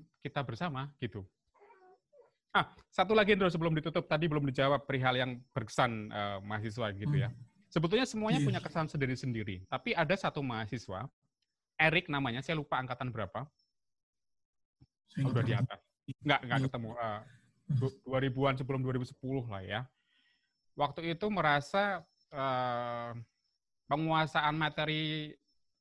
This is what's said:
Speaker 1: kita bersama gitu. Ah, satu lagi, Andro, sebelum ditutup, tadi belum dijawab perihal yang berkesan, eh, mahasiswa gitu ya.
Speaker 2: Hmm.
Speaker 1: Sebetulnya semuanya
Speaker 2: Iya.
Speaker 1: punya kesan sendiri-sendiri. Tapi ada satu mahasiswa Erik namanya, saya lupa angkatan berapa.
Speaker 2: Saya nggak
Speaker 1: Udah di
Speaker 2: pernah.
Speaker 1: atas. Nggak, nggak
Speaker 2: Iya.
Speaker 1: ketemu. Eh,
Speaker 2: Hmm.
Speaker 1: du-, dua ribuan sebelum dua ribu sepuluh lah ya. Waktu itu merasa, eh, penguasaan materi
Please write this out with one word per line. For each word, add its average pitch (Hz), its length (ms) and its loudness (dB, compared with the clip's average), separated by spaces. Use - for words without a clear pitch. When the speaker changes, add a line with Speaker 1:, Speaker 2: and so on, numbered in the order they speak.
Speaker 1:
kita 143 240 -4
bersama 139 540 -6
gitu. 104 260 -6
Ah, 190 180 2
satu 190 220 2
lagi, 214 200 6
Andro, 190 160 4
sebelum 165 240 2
ditutup, 160 320 0
tadi 156 220 0
belum 151 180 2
dijawab 139 400 2
perihal 131 320 2
yang 127 240 -2
berkesan, 113 600 0
eh, 101 320 -4
mahasiswa 104 500 -4
gitu 117 240 0
ya. 127 120 2
Speaker 2:
Hmm. - 120 -10
Speaker 1:
Sebetulnya 175 340 2
semuanya 220 360 0
Speaker 2:
Iya. 143 60 2
Speaker 1:
punya - 140 2
kesan 160 260 -2
sendiri-sendiri. 120 800 -2
Tapi 135 280 -4
ada 165 180 4
satu 180 300 -2
mahasiswa 110 640 -6
Erik 160 320 4
namanya, 135 320 0
saya 165 160 -2
lupa 143 240 -4
angkatan 123 320 -4
berapa. 107 320 -4
Speaker 2:
Saya - 160 -2
nggak 127 80 2
Speaker 1:
Udah 120 140 4
di 117 80 2
Speaker 2:
pernah. - 100 0
Speaker 1:
atas. - 160 -4
Nggak, 139 180 4
nggak 120 140 0
Speaker 2:
Iya. 131 80 2
Speaker 1:
ketemu. 117 320 -6
Eh, 110 240 -4
Speaker 2:
Hmm. 131 160 2
Speaker 1:
du-, 135 160 -4
dua 131 240 -2
ribuan 131 320 2
sebelum 131 240 -2
dua 127 160 0
ribu 123 80 -2
sepuluh 131 400 -6
lah 101 160 -8
ya. 98 200 -4
Waktu 151 400 -2
itu 208 160 -2
merasa, 180 720 2
eh, 120 800 -2
penguasaan 156 680 2
materi 156 720 0